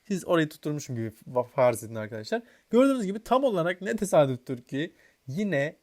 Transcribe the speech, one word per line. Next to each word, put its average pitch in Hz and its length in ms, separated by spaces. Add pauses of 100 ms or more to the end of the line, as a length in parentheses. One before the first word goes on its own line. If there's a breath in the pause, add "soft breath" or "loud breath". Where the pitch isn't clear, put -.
Siz 185 200
orayı 165 220
tutturmuşum 147 460
gibi 113 120
fa-, 123 400
farz 123 360
edin 110 120
arkadaşlar. 110 460 (280 soft breath)
Gördüğünüz 254 360
gibi 202 180
tam 254 200
olarak 180 380
ne 220 140
tesadüftür 139 640
ki 147 340 (320 soft breath)
yine 160 560